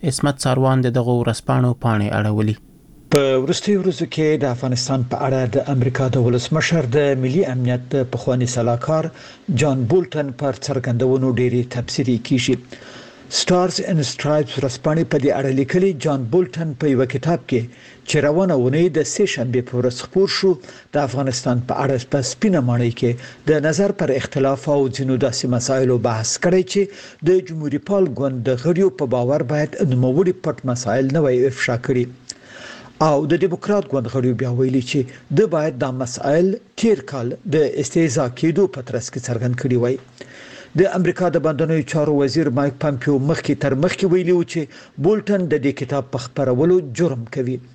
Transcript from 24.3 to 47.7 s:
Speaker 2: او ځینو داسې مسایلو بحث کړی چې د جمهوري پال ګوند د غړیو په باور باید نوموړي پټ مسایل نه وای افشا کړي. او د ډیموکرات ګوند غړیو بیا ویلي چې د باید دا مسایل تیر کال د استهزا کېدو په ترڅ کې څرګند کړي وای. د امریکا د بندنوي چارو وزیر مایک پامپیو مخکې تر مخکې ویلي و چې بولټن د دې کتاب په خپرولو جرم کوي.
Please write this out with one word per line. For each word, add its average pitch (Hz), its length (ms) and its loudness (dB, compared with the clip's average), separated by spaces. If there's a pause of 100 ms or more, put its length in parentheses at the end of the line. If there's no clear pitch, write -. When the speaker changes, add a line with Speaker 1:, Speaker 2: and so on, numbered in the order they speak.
Speaker 2:
او - 20 2 (200)
ځینو 131 280 0
داسې 135 200 -2 (100)
مسایلو 131 420 2 (120)
بحث 113 340 -2
کړی 185 280 4
چې 202 100 0 (500)
د 185 160 4
جمهوري 147 420 -4
پال 190 300 2
ګوند 131 300 -2
د 127 160 0
غړیو 180 360 2
په 131 140 -2
باور 123 380 0
باید 151 280 -2
نوموړي 131 520 2 (120)
پټ 139 280 -4
مسایل 123 440 0
نه 156 80 2
وای 127 240 2
افشا 123 380 -4
کړي. 123 180 2 (1000)
او 151 120 4 (120)
د 156 40 4 (100)
ډیموکرات 196 500 0
ګوند 131 200 -2
غړیو 127 280 0
بیا 123 160 -2
ویلي 131 320 2
چې 151 100 0 (380)
د 185 180 4
باید 151 300 -2
دا 135 40 -2 (120)
مسایل 143 460 0 (340)
تیر 220 180 2 (140)
کال 127 240 -6 (160)
د - 20 2 (260)
استهزا 143 460 0 (120)
کېدو 156 240 2 (120)
په 135 140 -10
ترڅ 120 240 -4
کې 131 140 -6
څرګند 120 340 -2
کړي 123 200 2
وای. 123 160 0 (840)
د 190 160 6
امریکا 180 380 2
د 170 100 2
بندنوي 160 480 0
چارو 151 280 2
وزیر 143 360 2
مایک 139 180 0 (100)
پامپیو 143 300 0 (140)
مخکې 139 380 0
تر 135 80 2 (100)
مخکې 185 300 0
ویلي 180 240 2
و 170 140 2
چې 165 100 -4 (420)
بولټن 202 380 2 (100)
د 147 140 0
دې 139 60 2 (100)
کتاب 139 340 -4
په 123 80 -4
خپرولو 143 560 2 (200)
جرم 135 220 0 (140)
کوي. 127 200 -2 (200)